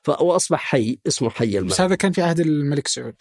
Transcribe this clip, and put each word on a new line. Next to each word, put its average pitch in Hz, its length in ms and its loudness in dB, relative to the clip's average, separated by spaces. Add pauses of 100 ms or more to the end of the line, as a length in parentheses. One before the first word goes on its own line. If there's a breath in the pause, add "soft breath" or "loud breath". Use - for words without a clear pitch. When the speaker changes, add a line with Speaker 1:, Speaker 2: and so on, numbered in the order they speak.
Speaker 1:
ف-، - 180 0
وأصبح 175 380 2
حي 123 480 0
اسمه 131 220 0
حي 107 280 0
الملز. 95 160 -2
Speaker 2:
بس - 80 2
هذا 185 140 2
كان 196 160 0
في 185 100 0
عهد 170 180 2
الملك 147 480 0
سعود. 123 340 -6